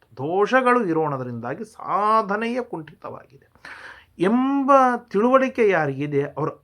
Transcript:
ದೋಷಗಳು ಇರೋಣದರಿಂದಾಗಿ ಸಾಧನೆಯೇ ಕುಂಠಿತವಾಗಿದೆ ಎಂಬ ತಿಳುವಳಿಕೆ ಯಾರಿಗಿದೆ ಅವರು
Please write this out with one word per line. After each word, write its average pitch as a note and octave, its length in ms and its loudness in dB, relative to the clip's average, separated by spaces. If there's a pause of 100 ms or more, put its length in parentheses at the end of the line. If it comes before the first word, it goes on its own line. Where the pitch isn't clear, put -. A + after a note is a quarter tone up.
(180)
ದೋಷಗಳು G#3 680 2
ಇರೋಣದರಿಂದಾಗಿ C#3+ 840 -4
ಸಾಧನೆಯೇ G#3+ 960 0
ಕುಂಠಿತವಾಗಿದೆ D#3 840 -14 (720)
ಎಂಬ C4 520 2 (400)
ತಿಳುವಳಿಕೆ B3+ 580 2
ಯಾರಿಗಿದೆ C#3+ 600 0
ಅವರು D3 240 -4 (100)